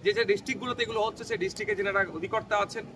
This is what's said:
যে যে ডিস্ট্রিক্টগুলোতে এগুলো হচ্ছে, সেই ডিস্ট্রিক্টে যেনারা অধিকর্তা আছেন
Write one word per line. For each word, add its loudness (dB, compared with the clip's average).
যে 4
যে 4
ডিস্ট্রিক্টগুলোতে 0
এগুলো -2
হচ্ছে, -6
সেই -2
ডিস্ট্রিক্টে -2
যেনারা 2
অধিকর্তা 0
আছেন -8